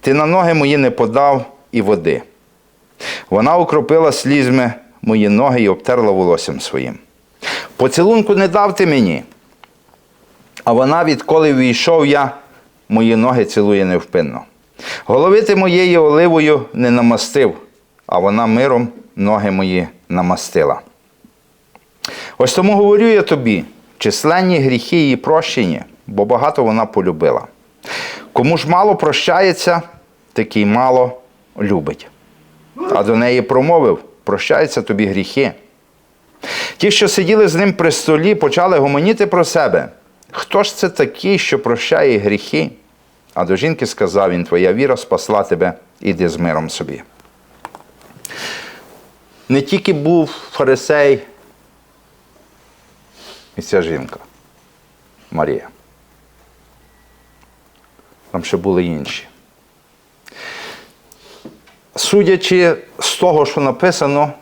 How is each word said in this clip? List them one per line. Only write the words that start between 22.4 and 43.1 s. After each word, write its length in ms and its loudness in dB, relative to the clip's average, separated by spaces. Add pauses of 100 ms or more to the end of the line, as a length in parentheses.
тому 220 2
говорю 300 4
я 160 4
тобі, 420 0 (340)
численні 600 0
гріхи 380 0
її 200 2
прощені, 680 -2 (240)
бо 180 -2
багато 400 0
вона 220 0
полюбила. 600 -2 (880)
Кому 260 0
ж 100 -6
мало 280 2
прощається, 880 0 (500)
такий 340 -2
мало 540 0 (400)
любить". 480 -4 (800)
А 120 0
до 140 2
неї 260 0
промовив: 560 2 (260)
"Прощаються 580 -2
тобі 240 -2
гріхи". 460 -2 (1200)
Ті, 140 0
що 180 2
сиділи 400 2
з 60 -2
ним 180 2
при 200 0
столі, 420 2
почали 440 2
гомоніти 480 2
про 180 2
себе: 440 0 (420)
"Хто 320 -2
ж 140 -4
це 120 -2
такий, 500 -2
що 240 -2
прощає 560 2
гріхи?" 520 -2 (640)